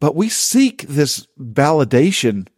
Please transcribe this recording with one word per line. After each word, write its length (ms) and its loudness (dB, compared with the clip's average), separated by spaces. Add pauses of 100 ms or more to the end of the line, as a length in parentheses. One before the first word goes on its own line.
But 140 0
we 140 0
seek 540 0
this 440 -2 (140)
validation 1160 0